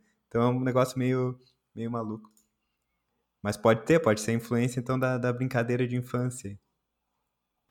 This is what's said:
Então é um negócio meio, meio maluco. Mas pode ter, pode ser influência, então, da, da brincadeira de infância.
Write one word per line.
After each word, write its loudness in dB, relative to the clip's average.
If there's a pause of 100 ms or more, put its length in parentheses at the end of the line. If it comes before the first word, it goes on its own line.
(260)
Então 0
é 4
um 0
negócio 0
meio, 0 (360)
meio -8
maluco. -8 (1120)
Mas -2
pode 4
ter, 6
pode 2
ser -2
influência, -2
então, -2
da, 0
da -2
brincadeira 0
de -4
infância. -6 (1120)